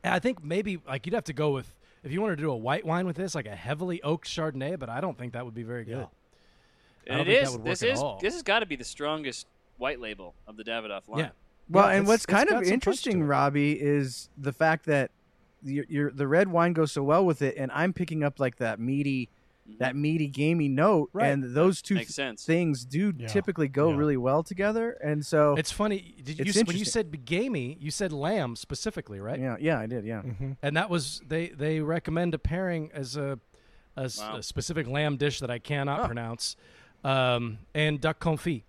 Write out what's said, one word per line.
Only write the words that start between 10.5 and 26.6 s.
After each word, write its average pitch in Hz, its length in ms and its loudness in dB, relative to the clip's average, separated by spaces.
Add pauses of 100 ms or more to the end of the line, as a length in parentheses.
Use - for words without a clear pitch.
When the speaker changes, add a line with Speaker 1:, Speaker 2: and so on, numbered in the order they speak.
Speaker 3:
the 110 60 -14
Davidoff 110 460 -6
line. 113 100 -4
Speaker 1:
Yeah. 147 100 -4 (400)
Speaker 4:
Well, 190 180 8
Speaker 1:
Yeah, 196 60 4
Speaker 4:
and 196 100 4
Speaker 1:
it's, 202 40 2
Speaker 4:
what's 220 160 4
Speaker 1:
it's - 100 0
Speaker 4:
kind 254 160 6
Speaker 1:
got 415 100 4
Speaker 4:
of 190 60 0
Speaker 1:
some 180 60 4
punch - 20 4
Speaker 4:
interesting, 254 460 0
Speaker 1:
to 156 60 4
it. - 20 0
Speaker 4:
Robbie, 143 540 2
is 143 560 0
the 139 160 -4
fact 160 320 2
that 143 260 2 (520)
your, 139 260 -4
your, 147 220 0
the 139 160 -2
red 175 200 6
wine 170 260 4
goes 156 180 2
so 143 120 -2
well 160 220 6
with 165 160 2
it, 135 160 0
and 131 160 -4
I'm 165 180 2
picking 156 320 -2
up, 143 160 -2
like, 127 180 0
that 110 220 -2
meaty, 135 500 -2 (400)
Speaker 3:
Mm-hmm. 107 100 -20
Speaker 4:
that 127 180 0
meaty, 151 320 2
gamey 147 400 2
note, 156 420 4
Speaker 1:
Right. 196 160 2
Speaker 4:
and 135 260 0
those 170 280 4
two - 140 0
Speaker 3:
Makes 117 200 -2
sense. 131 300 -4
Speaker 4:
things 160 400 2
do 170 320 0
Speaker 2:
Yeah. 117 100 -8
Speaker 4:
typically 165 400 0
go 139 220 4
Speaker 2:
Yeah. 147 80 2
Speaker 4:
really 147 180 4
well 131 260 2
together, 214 500 -2 (120)
and 151 220 0
so 151 320 6
Speaker 1:
It's - 160 -2
funny. - 500 -2
Did 151 160 -8
you 139 60 0
Speaker 4:
it's - 60 0
Speaker 1:
s-, 214 140 6